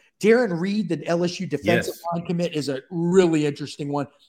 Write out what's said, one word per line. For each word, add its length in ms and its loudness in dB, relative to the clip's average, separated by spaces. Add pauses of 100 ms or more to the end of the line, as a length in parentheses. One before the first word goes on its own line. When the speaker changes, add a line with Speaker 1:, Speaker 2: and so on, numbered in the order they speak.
(200)
Speaker 1:
Darren 400 4
Reed, 280 -2
the 180 -4
L 180 0
S 160 -4
U 60 -6
defensive 500 0
Speaker 2:
Yes. 60 -20 (100)
Speaker 1:
line 140 -4
commit, 280 -2
is 140 -2
a 220 -4
really 560 4
interesting 420 -6
one. 180 -2 (220)